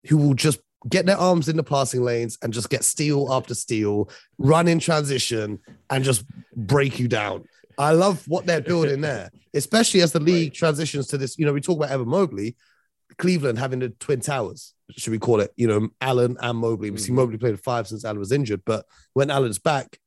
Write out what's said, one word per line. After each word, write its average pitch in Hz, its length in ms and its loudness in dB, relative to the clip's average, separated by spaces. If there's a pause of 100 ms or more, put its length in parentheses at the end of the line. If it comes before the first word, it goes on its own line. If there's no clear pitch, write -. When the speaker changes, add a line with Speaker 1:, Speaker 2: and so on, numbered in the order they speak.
Speaker 1:
who 156 100 6
will 143 160 4
just 139 260 0 (280)
get 175 180 0
their 196 120 4
arms 180 320 2
in 160 80 -2
the 156 60 0
passing 135 380 -2
lanes 120 400 -2
and 117 120 -4
just 113 160 -6
get - 140 -2
steal 143 480 0
after 123 220 -2
steal, 104 560 0 (280)
run 165 300 4
in 165 120 4
transition, 123 800 -2 (300)
and 131 140 0
just 123 200 0 (320)
break 135 420 2
you 123 120 0
down. 104 340 -2 (340)
I 147 140 2
love 180 360 4
what 170 180 -2
they're 170 160 0
building 147 400 0
there, 113 280 -4 (120)
Speaker 2:
<laughs> - 120 -16
Speaker 1:
especially 196 480 2
as 165 120 4
the 170 80 0
league 165 300 2
Speaker 2:
Right. - 20 -14
Speaker 1:
transitions 147 540 -2
to 147 100 -6
this. 131 200 -6
You - 80 0
know, 147 80 2
we 143 80 -2
talk 175 160 0
about 147 140 -2
Evan 127 160 -2
Mobley, 120 480 -2 (640)
Cleveland 143 420 0
having 131 200 -4
the 127 100 -4
Twin 131 320 -4
Towers, 110 520 -6 (240)
should - 140 -8
we 113 80 -2
call 110 220 4
it? 98 140 -2
You 117 120 2
know, 107 220 2 (120)
Allen 123 400 0
and 120 160 -2
Mobley. 113 320 -2
We 101 80 -8
see 104 100 -6
Speaker 2:
Mm-hmm. 123 80 -2
Speaker 1:
Mobley 120 220 2
played 110 220 -2
five 117 280 -4
since 107 180 -10
Allen 107 140 -6
was 101 120 -8
injured, 113 340 0
but 110 200 -2 (280)
when 139 160 2
Allen's 135 300 0
back, - 480 -2